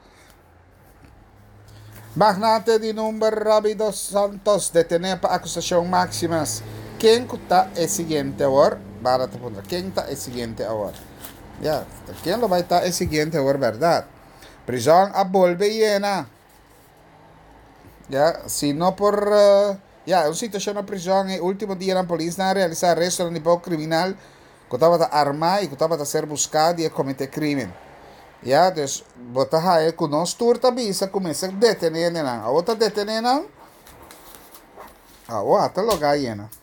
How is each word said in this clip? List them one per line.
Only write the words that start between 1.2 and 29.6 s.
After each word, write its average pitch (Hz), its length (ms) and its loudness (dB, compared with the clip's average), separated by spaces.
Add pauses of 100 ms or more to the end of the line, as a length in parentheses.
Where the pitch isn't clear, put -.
Magnate 220 600 4
de 220 140 -4
número 220 440 0
rápido 214 560 2
Santos, 202 800 -2
detener 175 480 2
para 185 140 0
acusación 175 540 -2
máximas. 170 760 -2 (360)
¿Quién 233 320 4
está 185 460 2
el 160 120 0
siguiente 147 540 -2
ahora? 143 360 4 (220)
Vale, 127 280 0
te 120 100 -14
pondrá. 110 240 -12
¿Quién 180 260 -8
está 180 200 -6
el 135 80 -8
siguiente 120 480 -8
ahora? 104 320 -6 (640)
Ya, 143 260 -4 (380)
¿quién 202 160 -2
lo 226 80 0
va 180 80 2
a 180 40 2
estar 175 240 0
el 180 80 -2
siguiente 156 460 -2
ahora, 139 200 2
verdad? 127 480 0 (600)
Prisión 156 480 4
a 196 100 2
volver 185 460 2
llena. 202 580 0 (1800)
Ya, 147 400 0
si 143 240 -2
no 180 240 0
por, 202 360 2
eh, 202 460 6 (280)
ya, 165 200 4
una 160 80 -2
situación 202 440 -6
en 202 80 -6
prisión, 190 440 -2
el 180 100 -6
último 196 360 -4
día 185 180 -2
la 185 100 0
policía 170 480 -2
realiza 180 380 2
arresto 175 320 0
de 170 60 -2
un 170 60 -6
tipo 170 280 2
criminal 165 540 -2 (520)
que 127 60 -6
estaba 165 300 6
armado 151 580 2
y 165 60 -4
que 139 60 -12
estaba 160 200 0
a 147 100 -4
ser 156 220 -2
buscado 156 540 0
y 160 60 0
a - 40 -6
cometer 139 400 -4
crimen. 143 420 -2 (680)
Ya, 147 280 4
entonces, 151 360 -6 (280)
vos 131 140 0
estás 160 180 0